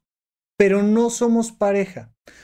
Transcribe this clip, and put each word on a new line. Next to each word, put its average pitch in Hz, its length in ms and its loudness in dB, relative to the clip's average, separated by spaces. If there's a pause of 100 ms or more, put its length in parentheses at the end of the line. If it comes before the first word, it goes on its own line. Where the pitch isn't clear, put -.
(580)
pero 196 240 2
no 226 300 2
somos 233 400 0
pareja. 196 640 -4 (300)